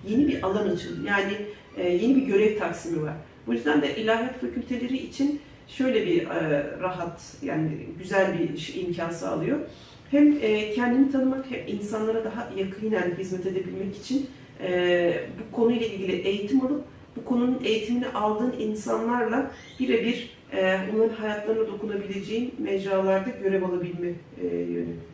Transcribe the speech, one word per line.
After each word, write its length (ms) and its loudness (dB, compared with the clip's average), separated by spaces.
yeni 200 4
bir 160 0
alan 240 0
açıldı. 400 -4
Yani 260 0
e, 120 2
yeni 260 4
bir 60 6
görev 360 4
taksimi 460 -2
var. 100 -4
Bu 60 0
yüzden 280 4
de 140 0
ilahiyat 460 0
fakülteleri 560 -4
için 440 -2
şöyle 380 2
bir, 220 2
e, 520 0
rahat, 640 -6
yani 260 0
güzel 400 2
bir 180 0
ş-, 220 -8
imkan 300 -4
sağlıyor. 500 -2
Hem, 300 8
e, 300 2
kendini 400 4
tanımak 400 0
hem 240 -6
insanlara 480 -2
daha 340 -6
yakinen 600 -2
hizmet 280 -4
edebilmek 520 -4
için, 320 -2
e, 520 4
bu 160 -12
konuyla 320 4
ilgili 240 -4
eğitim 500 0
alıp 220 -2
bu 100 -10
konunun 380 2
eğitimini 440 0
aldığın 520 0
insanlarla 920 0
birebir, 580 0
e, 260 4
onların 200 4
hayatlarına 520 -2
dokunabileceğin 920 -4
mecralarda 680 2
görev 200 2
alabilme, 460 -4
e, 60 -4
yönü. 480 -4